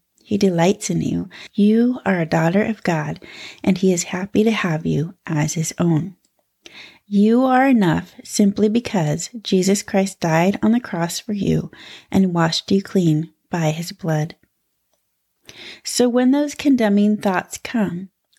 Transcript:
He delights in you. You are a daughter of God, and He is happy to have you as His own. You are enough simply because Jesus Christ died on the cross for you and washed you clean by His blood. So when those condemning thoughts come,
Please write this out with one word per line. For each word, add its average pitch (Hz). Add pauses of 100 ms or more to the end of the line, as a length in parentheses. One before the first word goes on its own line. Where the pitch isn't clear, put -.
(240)
He 208
delights 185
in 165
you. 175 (260)
You 233
are 190
a 160
daughter 170
of 226
God, 156 (440)
and 185
He 190
is 170
happy 196
to 226
have 170
you 156 (100)
as 151
His 160
own. 170 (920)
You 214
are 262
enough 180 (100)
simply 208
because 175 (100)
Jesus 190
Christ 196
died 175
on 214
the 240
cross 170
for -
you 160 (400)
and 190
washed 165
you 196
clean 165 (160)
by 160
His 170
blood. 156 (1500)
So -
when 254
those 285
condemning 214
thoughts 185
come, 185 (300)